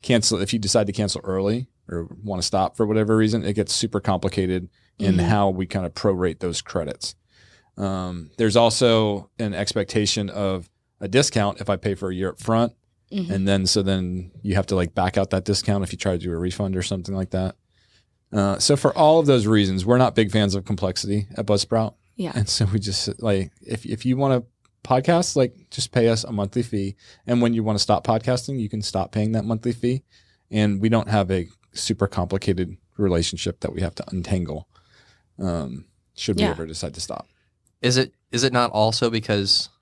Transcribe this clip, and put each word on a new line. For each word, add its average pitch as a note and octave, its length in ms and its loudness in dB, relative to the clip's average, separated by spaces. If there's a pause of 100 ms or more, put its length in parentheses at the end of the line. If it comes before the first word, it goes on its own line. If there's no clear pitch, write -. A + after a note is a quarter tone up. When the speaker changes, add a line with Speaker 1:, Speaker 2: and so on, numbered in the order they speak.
Speaker 1:
cancel, A2 380 2
if G2+ 120 -2
you A#2 60 0
decide G#2 300 2
to G2+ 40 -4
cancel G2+ 320 -2
early G2+ 420 0 (220)
or E2+ 200 -6 (140)
wanna G2 200 -4
stop - 340 0
for A2+ 100 2
whatever A2 300 2
reason, A2 280 4
it G2 100 -2
gets G#2 200 0
super A2 260 -2
complicated F#2 680 0 (300)
in F#2+ 180 2
Speaker 2:
Mm-hmm. F2 100 2
Speaker 1:
how G2+ 240 4
we F#2 160 -2
kinda F2+ 240 -4
prorate F2+ 480 0
those F2 240 -4
credits. - 540 -8 (600)
Um, F#2 640 -6
there's A2 180 4
also A2+ 720 4 (120)
an G#2 140 -2
expectation G2+ 760 -2
of F#2+ 400 -4 (300)
a G2+ 80 -8
discount G#2+ 520 2
if G#2 80 -6
I G2+ 80 2
pay G2 200 -2
for F#2+ 140 -6
a F#2 40 -4
year F#2 160 -2
up - 80 -14
front. A#2 340 0 (400)
Speaker 2:
Mm-hmm. F3+ 200 -4
Speaker 1:
And F#2+ 160 0
then, G2 180 2
so G2+ 160 2
then F#2 480 -2 (120)
you G2+ 120 -2
have G2 120 2
to, F#2+ 100 0
like, F2 180 0
back F#2 240 0
out F#2+ 120 0
that F#2+ 140 -2
discount G2+ 380 0
if F2+ 100 -6
you F2+ 60 -12
try F#2+ 140 -2
to F2+ 60 -2
do F2+ 140 -6
a E2 60 -4
refund F#2 380 -4
or F2+ 60 -2
something F#2+ 320 -6
like F#2+ 160 -4
that. F#2 260 -2 (760)
Uh, G#2+ 280 0
so C#3+ 160 4
for - 200 0
all D#3+ 220 6
of D#3 80 4
those B2 220 4
reasons, F#2+ 360 4
we're A#2+ 140 4
not B2+ 160 4
big G#2+ 160 2
fans G2+ 240 2
of G2 100 -4
complexity G2+ 640 -2 (100)
at A2+ 100 -4
Buzzsprout. G#2+ 480 0 (200)
Speaker 2:
Yeah. F3 220 -6
Speaker 1:
And G#2 120 0
so - 180 0
we G2+ 120 0
just, G2 420 -6
like, G2 300 0 (160)
if, A#2 180 -8
if - 220 -6
you B2+ 100 2
wanna C3 280 2 (400)
podcast, E3 500 2
like, B2+ 200 2 (160)
just - 220 -8
pay A#2 160 4
us A2+ 160 2
a - 80 -10
monthly G2+ 300 -2
fee. G2+ 320 -4 (320)
And A#2+ 160 2
when A#2 120 4
you A2+ 100 0
wanna G#2+ 160 0
stop - 260 2
podcasting, B2 540 0
you G#2+ 80 -4
can G#2+ 120 -6
stop F#2+ 300 -4
paying A2 220 0
that A2 120 0
monthly A2+ 280 -2
fee. B2 320 -2 (480)
And G#2 280 2
we A2 80 2
don't A2 200 2
have G2+ 240 2
a F2 160 -2 (240)
super - 340 -2
complicated F#2 720 -2 (200)
relationship F2+ 640 0
that - 140 -6
we F#2 60 -6
have F2 160 -4
to - 140 -12
untangle, E2+ 580 -4 (720)
um, D#2 460 -6 (280)
should G2+ 220 -2
we - 60 2
Speaker 2:
Yeah. G3 80 4
Speaker 1:
ever E2 160 -6
decide D#2+ 280 -10
to - 60 -14
stop. - 280 -10 (540)
Speaker 3:
Is B2 140 2
it, C3 180 0 (180)
is A#2+ 120 0
it B2+ 80 2
not A#2+ 180 2
also A2+ 400 2
because G#2 580 0 (140)